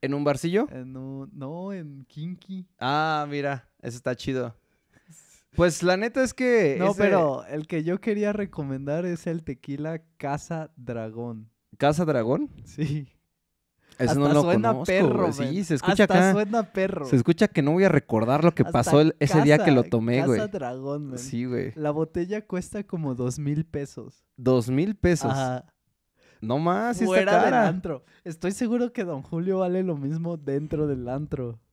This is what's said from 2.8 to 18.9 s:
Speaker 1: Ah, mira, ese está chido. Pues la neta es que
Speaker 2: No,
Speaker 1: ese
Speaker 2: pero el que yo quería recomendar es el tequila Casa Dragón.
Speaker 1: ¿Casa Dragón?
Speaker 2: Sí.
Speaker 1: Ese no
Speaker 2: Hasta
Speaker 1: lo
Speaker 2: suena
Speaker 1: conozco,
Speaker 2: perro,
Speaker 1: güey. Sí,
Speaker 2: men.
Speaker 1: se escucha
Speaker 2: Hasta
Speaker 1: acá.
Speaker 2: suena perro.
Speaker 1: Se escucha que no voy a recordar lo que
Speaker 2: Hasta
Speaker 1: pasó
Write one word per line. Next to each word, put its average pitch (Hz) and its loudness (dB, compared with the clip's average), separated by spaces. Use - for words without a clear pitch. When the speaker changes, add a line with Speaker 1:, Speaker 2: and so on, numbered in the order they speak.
Speaker 1:
Ah, 151 -2
mira, 143 -6
ese 120 -10
está 127 -4
chido. 123 -6
Pues 170 2
la 180 4
neta 233 0
es 247 0
que 226 4
Speaker 2:
No, 185 2
Speaker 1:
ese 196 0
Speaker 2:
pero 160 2
el 151 -8
que 160 -4
yo 175 -2
quería 208 -2
recomendar 151 -6
es 175 -6
el 165 -4
tequila 151 -8
Casa 151 -8
Dragón. 117 -10
Speaker 1:
¿Casa 151 2
Dragón? 147 0
Speaker 2:
Sí. 147 -6
Speaker 1:
Ese 123 2
no 143 2
Speaker 2:
Hasta 147 4
Speaker 1:
lo 147 6
Speaker 2:
suena 170 4
Speaker 1:
conozco, 139 -4
Speaker 2:
perro, 185 2
Speaker 1:
güey. - -4
Sí, 139 -4
Speaker 2:
men. 196 -2
Speaker 1:
se 160 0
escucha 185 4
Speaker 2:
Hasta 185 2
Speaker 1:
acá. 185 6
Speaker 2:
suena 208 0
perro. 190 -2
Speaker 1:
Se 131 2
escucha 170 4
que - 0
no 143 2
voy 185 4
a 190 6
recordar 127 2
lo 165 6
que 139 2
Speaker 2:
Hasta 170 -2
Speaker 1:
pasó 139 6